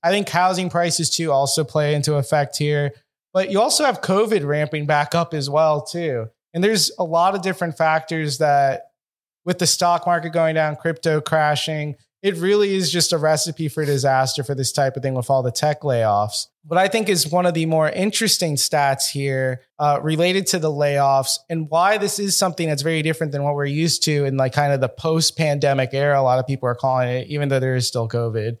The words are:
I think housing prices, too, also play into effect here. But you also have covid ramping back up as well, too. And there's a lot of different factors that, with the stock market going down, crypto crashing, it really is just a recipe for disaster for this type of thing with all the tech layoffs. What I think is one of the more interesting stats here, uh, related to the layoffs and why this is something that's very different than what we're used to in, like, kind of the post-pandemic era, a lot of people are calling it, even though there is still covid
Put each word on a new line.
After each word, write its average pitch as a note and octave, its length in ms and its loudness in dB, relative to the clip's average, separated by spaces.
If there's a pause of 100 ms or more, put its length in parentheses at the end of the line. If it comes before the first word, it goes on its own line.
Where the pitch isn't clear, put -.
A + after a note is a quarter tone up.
I E3+ 100 0
think G3+ 180 -2
housing F3+ 400 0
prices, E3+ 400 -2
too, E3 200 -2
also C#3 360 0
play D3+ 280 0
into D3 220 0
effect C#3+ 420 0
here. D3 360 -2 (400)
But F#3+ 180 0
you G3 80 2
also D4 240 2
have B3+ 160 2
covid G3 480 2
ramping D3 380 -2
back D3 280 0
up E3+ 200 0
as C#3+ 160 -4
well, D3+ 320 2
too. D3 480 -4 (240)
And F3 100 0
there's G#3 340 2
a F#3+ 60 -2
lot E3+ 320 2
of F#3 60 -4
different F3 340 -2
factors D#3 600 0
that, C#3+ 540 2 (520)
with F3+ 160 -2
the E3+ 80 2
stock F3 400 2
market E3 220 0
going D#3+ 260 0
down, D#3 220 0
crypto D#3+ 420 -2
crashing, D3+ 800 0 (240)
it F#3+ 160 0
really G3+ 360 2
is F#3 160 0
just E3 220 0
a E3+ 60 0
recipe D#3 500 0
for D3+ 160 -4
disaster C3+ 580 0
for C3+ 140 -4
this C3 160 -2
type C3+ 240 0
of B2+ 80 -8
thing C3+ 120 -2
with B2 140 -4
all C3+ 140 2
the B2 80 -2
tech D3 300 -2
layoffs. G#2+ 680 0 (160)
What E3 160 0
I G3 80 4
think G#3+ 220 0
is E3+ 180 0
one F3+ 180 0
of F3 80 2
the D#3+ 120 -2
more D#3+ 240 2
interesting G3 680 0
stats C#3 560 0
here, C3 500 -2 (160)
uh, D3 240 2
related F3 460 0
to F#3 120 -2
the D#3 120 0
layoffs C#3 680 2 (120)
and D#3+ 200 -4
why F3+ 280 2
this G3+ 200 -2
is G3+ 200 -2
something E3+ 320 0
that's C#3+ 120 -2
very D#3+ 220 0
different D#3 300 -2
than C#3+ 100 -4
what D3 100 0
we're C#3+ 120 -2
used D3+ 400 0
to D3 180 0
in, C3+ 140 -2
like, C3 160 2
kind C#3+ 180 2
of C3+ 80 0
the B2+ 100 0
post-pandemic D3 1040 0
era, C#3+ 260 2
a C3+ 40 2
lot B2+ 160 4
of B2+ 80 -4
people C3 220 -2
are A#2+ 40 -2
calling B2+ 360 -2
it, B2+ 180 -4
even D3 220 -4
though C3+ 100 0
there C3 160 0
is A#2+ 100 0
still A#2 220 -4
covid A2+ 540 -2